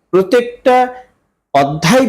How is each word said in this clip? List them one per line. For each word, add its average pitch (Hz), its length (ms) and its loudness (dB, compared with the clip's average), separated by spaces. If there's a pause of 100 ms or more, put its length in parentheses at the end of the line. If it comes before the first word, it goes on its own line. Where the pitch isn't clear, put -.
(120)
প্রত্যেকটা 240 640 0 (800)
অধ্যায় 156 540 0